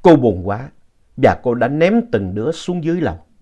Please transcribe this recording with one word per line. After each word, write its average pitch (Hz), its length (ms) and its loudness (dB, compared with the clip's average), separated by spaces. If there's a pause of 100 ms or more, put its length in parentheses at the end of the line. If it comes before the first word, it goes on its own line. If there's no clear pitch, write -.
Cô 170 140 8
buồn 101 320 0
quá 113 220 -8 (480)
và 117 260 2
cô 123 100 0
đã 117 140 0
ném 175 340 2 (100)
từng 98 240 -2
đứa 110 160 -4
xuống 180 320 -6
dưới 165 180 -2
lầu. 87 180 -4 (220)